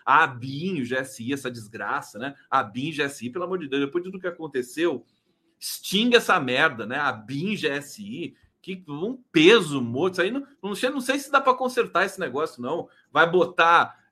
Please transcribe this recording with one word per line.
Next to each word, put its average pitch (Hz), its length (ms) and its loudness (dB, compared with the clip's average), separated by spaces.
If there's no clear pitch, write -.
a 147 200 6
abin, 139 580 -4
o 120 40 -4
G 123 100 -4
S 127 280 -6
I, 131 100 -4
essa 139 180 -6
desgraça, 110 680 -8
né? 139 180 -8
A 131 100 2
abin, 123 320 -4
G 147 120 -2
S 139 200 -6
I, 123 60 -8
pelo 175 160 -6
amor 180 140 -6
de 147 80 -10
Deus, 139 180 0
depois 175 180 -4
de 185 60 -12
tudo 190 120 -12
que 185 60 -8
aconteceu, 151 760 -4
extingue 233 560 0
essa 196 240 4
merda, 127 480 0
né? 127 100 -4
A 147 120 0
abin, 139 460 -6
G 151 120 -4
S 143 340 -6
I, 156 340 -10
que 185 280 -12
um 175 300 -6
peso 160 500 6
morto, 131 320 -2
isso 180 80 0
aí 196 100 0
não, 277 140 -6
não 196 140 -6
sei, - 160 -2
não 277 100 -4
sei 269 160 -2
se - 140 -10
dá 277 100 4
pra 262 140 4
consertar 220 500 0
esse 190 140 -8
negócio, 143 420 -6
não. 147 260 -6
Vai 165 180 4
botar, 170 680 4